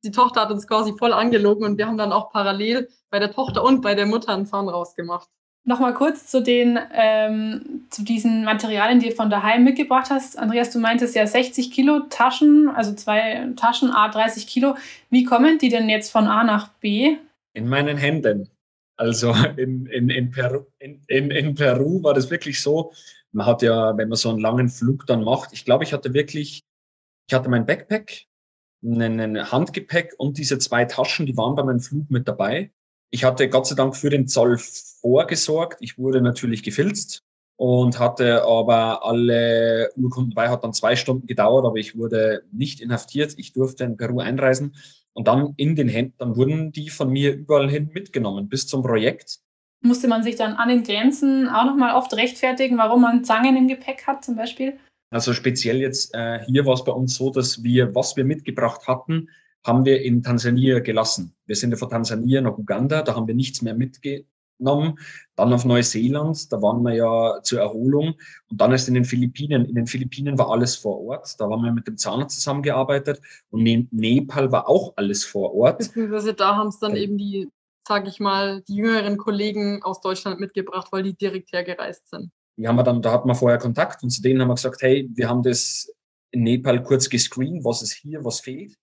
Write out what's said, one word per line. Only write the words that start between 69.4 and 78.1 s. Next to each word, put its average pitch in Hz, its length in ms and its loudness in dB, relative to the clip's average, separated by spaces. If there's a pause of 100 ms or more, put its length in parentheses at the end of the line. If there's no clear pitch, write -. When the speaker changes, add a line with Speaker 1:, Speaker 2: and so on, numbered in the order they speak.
Speaker 3:
In 117 100 -6
den 117 140 -2
Philippinen 135 500 -6
war - 120 0
alles 117 260 0
vor 101 280 -6
Ort. 127 360 -12
Da 104 80 -4
haben 110 140 -2
wir 117 100 -2
mit 117 160 -4
dem 110 80 -12
Zahnarzt 127 400 -6
zusammengearbeitet. 139 840 -2 (300)
Und 113 160 0
in 117 240 2
Nepal 127 640 0
war - 160 0
auch 175 280 2
alles 101 280 -4
vor - 300 -6
Ort. 117 240 4
Speaker 1:
Beziehungsweise 214 560 -6
da 202 220 2
haben's 214 220 -4
dann 214 160 -4
Speaker 3:
Ja. 214 80 -2
Speaker 1:
eben 208 160 -4
die, 196 300 -6 (400)
sag 202 180 -2
ich 190 140 -12